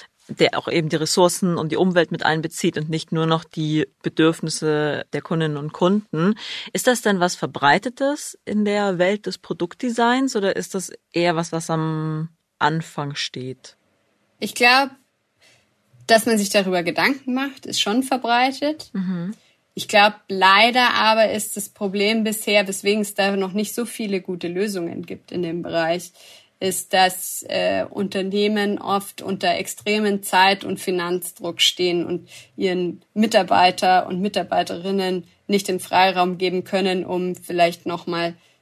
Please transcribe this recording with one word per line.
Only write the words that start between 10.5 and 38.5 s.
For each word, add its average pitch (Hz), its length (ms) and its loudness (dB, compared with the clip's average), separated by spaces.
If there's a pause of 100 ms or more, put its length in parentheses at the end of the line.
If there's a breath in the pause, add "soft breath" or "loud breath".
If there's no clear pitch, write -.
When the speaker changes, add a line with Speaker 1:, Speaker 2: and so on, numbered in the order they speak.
Speaker 1:
ist - 180 -6
das 190 180 -8 (200)
eher 170 220 2
was, 165 180 -2
was 165 180 -4
am 156 580 -4 (300)
Anfang 151 560 -2
steht? - 640 -10 (600)
Speaker 2:
Ich - 160 -8
glaub, 262 360 4 (1160 soft breath)
dass 226 200 6
man 226 100 4
sich 202 140 0
darüber 185 320 2
Gedanken 190 500 0
macht, 269 320 -4
ist - 160 -4
schon 226 220 0
verbreitet. 262 880 0
Speaker 1:
Mhm. 185 420 -4 (400 soft breath)
Speaker 2:
Ich - 140 -8
glaub, 208 240 6 (160)
leider 214 680 4
aber 220 360 4
ist 214 260 -6
das 202 140 -8
Problem 208 540 0
bisher, 208 440 2
weswegen 202 320 0
es 202 140 -6
da 202 220 2
noch 190 160 -2
nicht 208 220 -4
so 240 120 -4
viele 202 340 -4
gute 180 280 -8
Lösungen 180 580 -4
gibt - 260 -16
in 180 100 -4
dem 170 200 -4
Bereich, 165 500 -2 (480 loud breath)
ist, 185 320 -4
dass, 185 560 2
äh, 185 400 0
Unternehmen 202 920 -2
oft - 420 -4
unter 190 320 0
extremen 208 680 -2
Zeit- 196 400 4
und 196 160 -6
Finanzdruck 180 800 -4
stehen 175 440 2
und 175 240 -6 (280 loud breath)
ihren 180 460 -2 (120)
Mitarbeiter 185 960 4
und 185 120 -4
Mitarbeiterinnen 185 1040 -2 (240 soft breath)
nicht 196 220 0
den 185 100 -2
Freiraum 180 580 2
geben 180 280 -2
können, 185 400 0
um 180 320 -4
vielleicht 170 500 -6
noch 170 220 -8
mal 170 260 -4 (280 soft breath)